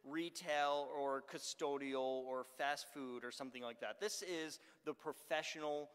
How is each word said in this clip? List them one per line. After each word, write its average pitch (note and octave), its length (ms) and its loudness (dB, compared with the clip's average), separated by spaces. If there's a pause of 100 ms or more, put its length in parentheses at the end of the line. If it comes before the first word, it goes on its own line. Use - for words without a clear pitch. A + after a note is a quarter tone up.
retail D3 920 2
or C#3 260 2 (100)
custodial C3+ 920 2
or B2+ 200 -2 (120)
fast C#3+ 360 2
food B2+ 300 -6
or A#2+ 80 -4
something B2+ 300 -8
like A#2 200 -6
that. A2 180 -4
This G#3 220 -2
is D#3+ 380 -2 (260)
the D3+ 80 2
professional D3+ 1000 -2